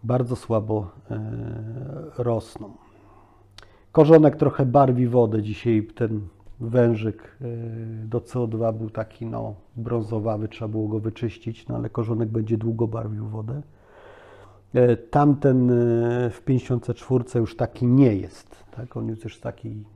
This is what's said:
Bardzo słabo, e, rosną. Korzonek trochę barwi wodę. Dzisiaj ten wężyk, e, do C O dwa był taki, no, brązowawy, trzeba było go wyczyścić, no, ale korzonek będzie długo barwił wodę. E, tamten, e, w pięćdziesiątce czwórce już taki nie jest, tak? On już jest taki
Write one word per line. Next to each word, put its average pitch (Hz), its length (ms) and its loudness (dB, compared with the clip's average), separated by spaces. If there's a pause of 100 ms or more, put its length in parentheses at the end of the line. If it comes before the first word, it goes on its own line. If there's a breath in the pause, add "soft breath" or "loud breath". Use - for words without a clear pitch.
Bardzo 123 320 -2
słabo, 107 540 -4 (200)
e, 110 120 -6 (960)
rosną. 113 540 -4 (1200 soft breath)
Korzonek 156 440 8
trochę 139 300 2
barwi 127 400 4
wodę. 113 360 4
Dzisiaj 107 520 0
ten 107 340 -4 (320)
wężyk, 113 800 0
e, 131 60 -10 (600)
do 113 140 -4
C 127 200 -6
O 120 60 -2
dwa 110 260 -2
był 110 180 -8
taki, 113 360 -10
no, 113 280 -8 (220)
brązowawy, 110 720 -4
trzeba 110 200 -10
było 107 200 -4
go 107 120 -4
wyczyścić, 113 680 -8
no, 120 80 -6
ale 117 140 -6
korzonek 113 380 -2
będzie 110 300 -2
długo 113 280 -2
barwił 110 420 -8
wodę. 110 340 -8 (1120 loud breath)
E, 123 220 6
tamten, 135 760 2
e, 120 600 2
w - 140 -16
pięćdziesiątce 123 500 -2
czwórce 123 440 -2
już 113 180 -2
taki 123 300 -4
nie 123 300 6
jest, - 540 -12
tak? 120 260 -14
On 113 120 -6
już 113 160 -10
jest - 180 -14
taki 110 420 -12 (120)